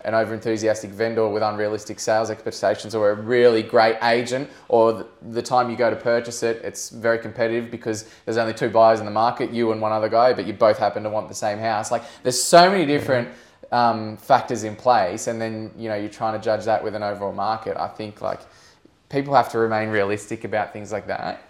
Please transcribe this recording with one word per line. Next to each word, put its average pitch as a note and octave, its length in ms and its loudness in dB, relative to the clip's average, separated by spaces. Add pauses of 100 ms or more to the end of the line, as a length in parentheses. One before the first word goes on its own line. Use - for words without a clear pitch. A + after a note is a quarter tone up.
an A2 80 -2
over-enthusiastic A2 760 -2
vendor A2 400 -2
with G#2 120 -2
unrealistic G#2 560 -4
sales A2 320 0
expectations, G#2+ 640 -4
or G#2+ 180 2
a G#2+ 40 -2
really A2+ 480 4
great A2+ 400 4
agent, B2 460 0 (180)
or A2+ 240 6
the, G2 160 -8 (240)
the A#2 100 -4
time B2 280 0
you A2+ 80 -6
go A#2 120 2
to G#2+ 60 0
purchase A#2 480 -2
it, A#2 200 -2
it's - 260 -12
very A#2 280 0
competitive A#2 540 -4
because A2 380 -6 (160)
there's A2+ 100 -4
only A2+ 180 0
two A#2 160 -2
buyers A2+ 300 6
in G#2+ 60 -8
the G#2 60 -8
market, A2+ 400 0
you A#2 200 0
and G#2+ 80 -4
one G#2+ 140 -2
other A2 160 0
guy, A#2+ 240 4
but G#2 120 -4
you G#2 60 -6
both G#2+ 260 4
happen G#2+ 260 -2
to G#2+ 60 -6
want G#2 200 -4
the A2 40 -16
same G#2 240 -4
house. A2 320 -4
Like, A#2 140 -2 (180)
there's - 220 -2
so F3+ 260 8
many F#3+ 160 2
different, C#3 440 0 (420)
um, A2 460 0
factors A#2+ 480 2
in G#2 100 -8
place, G#2+ 520 2
and A2+ 140 -4
then, A2 360 -6
you A2+ 100 -10
know, G#2+ 80 -4
you're G#2 140 -6
trying A2 280 -4
to G2+ 60 -12
judge G#2+ 220 0
that A2 180 2
with G#2 120 -6
an G#2 60 -8
overall G2+ 320 -4
market. G2+ 440 -4
I F2+ 100 -4
think, G#2 340 -12
like, F#2+ 200 -6 (680)
people C#3 260 -2
have A#2 160 4
to A#2 80 0
remain A2 300 0
realistic G#2 540 -2
about G#2 300 -4
things G#2 180 -14
like G2+ 140 -6
that. - 440 -8